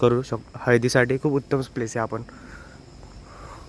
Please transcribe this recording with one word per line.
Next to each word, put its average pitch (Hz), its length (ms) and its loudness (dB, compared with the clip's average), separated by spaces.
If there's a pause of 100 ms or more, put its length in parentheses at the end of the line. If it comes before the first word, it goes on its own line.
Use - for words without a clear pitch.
करू 123 220 4
शक-, - 340 -10
हळदीसाठी 123 680 4
खूप 151 100 0
उत्तम 139 280 0
प्लेस 123 360 -6
आहे. 117 60 -2
आपण 113 200 -6 (1500)